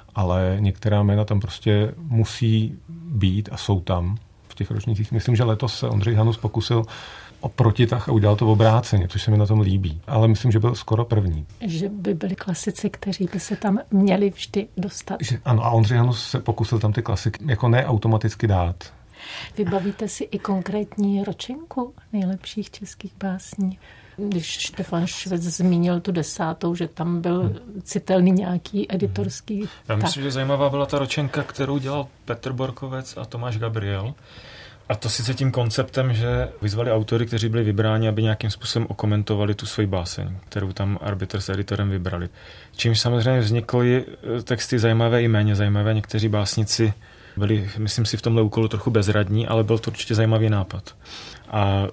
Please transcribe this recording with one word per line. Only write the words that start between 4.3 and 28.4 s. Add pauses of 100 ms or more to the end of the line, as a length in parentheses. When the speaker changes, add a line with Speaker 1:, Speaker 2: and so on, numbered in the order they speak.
Speaker 1:
v
těch
ročnících.
Myslím,
že
letos
se
Ondřej
Hanus
pokusil (560)
o
protitah
a
udělal
to
v
obráceně,
což
se
mi
na
tom
líbí.
Ale
myslím,
že
byl
skoro
první. (140)
Speaker 2:
Že
by
byli
klasici,
kteří
by
se
tam (120)
měli
vždy
dostat.
Speaker 1:
Že,
ano,
a
Ondřej
Hanus
se
pokusil
tam
ty
klasiky
jako
ne
automaticky
dát. (680)
Speaker 2:
Vybavíte
si
i
konkrétní
ročenku (180)
nejlepších
českých (100)
básní? (500)
Když
Štefan
Švec
zmínil
tu
desátou,
že
tam
byl
Speaker 1:
Hmm.
Speaker 2:
citelný
nějaký